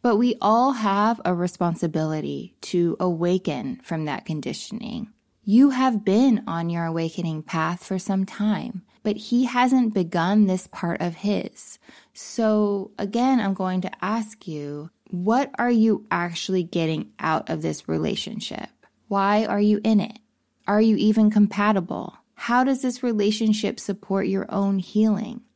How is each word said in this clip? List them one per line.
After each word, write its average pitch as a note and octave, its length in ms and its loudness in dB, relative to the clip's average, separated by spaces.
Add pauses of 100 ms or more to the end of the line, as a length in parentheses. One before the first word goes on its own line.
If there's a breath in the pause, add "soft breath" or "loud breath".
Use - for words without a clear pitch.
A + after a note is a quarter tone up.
But A3+ 160 4
we B3 220 2
all A#3+ 340 4
have G#3+ 500 2
a F3+ 100 0
responsibility D#3 1300 -2
to E3+ 400 0
awaken E3+ 840 -2
from D#3+ 220 -6
that D3 200 -6
conditioning. - 840 -8 (340)
You B3 280 6
have B3+ 340 0
been A3 420 4
on E3 240 -4
your E3+ 140 -2
awakening E3 580 -4
path E3 400 -4
for F#3+ 160 -4
some F#3+ 260 0
time, G3+ 580 -4 (200 soft breath)
but G#3+ 140 -2
he B3 300 0
hasn't B3 480 2
begun F#3 520 4
this F#3 220 -2
part - 320 -4
of E3+ 160 -4
his. - 640 -4 (340 loud breath)
So G#3 840 0
again, A#3+ 420 2
I'm G3 140 0
going F#3 260 -2
to F3+ 240 -8
ask G#3+ 420 -4
you, D3 440 -10 (220)
what A3+ 460 0
are A#3+ 120 2
you A3 400 4
actually F3 520 -2
getting D#3+ 460 -2 (100)
out D#3+ 320 -2
of D#3 120 -4
this D#3 260 -6
relationship? - 800 -6 (400)
Why G3+ 360 0
are G3+ 160 -2
you G#3 220 4
in A3 160 2
it? - 220 -4 (480)
Are G#3 120 2
you A3 160 4
even G#3+ 340 4
compatible? G#3 840 0 (200)
How A#3+ 280 0
does C4 180 0
this B3+ 220 -4
relationship G#3+ 800 0
support G3 480 -4
your F#3+ 200 -2
own G3 300 0
healing? G#3+ 640 0 (160)